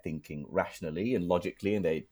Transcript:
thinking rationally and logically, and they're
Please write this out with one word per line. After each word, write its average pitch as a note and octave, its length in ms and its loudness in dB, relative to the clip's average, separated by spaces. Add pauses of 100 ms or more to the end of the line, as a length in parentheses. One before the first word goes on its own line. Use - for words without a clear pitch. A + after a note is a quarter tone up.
thinking D2+ 440 -6
rationally F2+ 680 0
and F2 100 0
logically, F2+ 480 2
and G2 100 2
they're D#2+ 280 2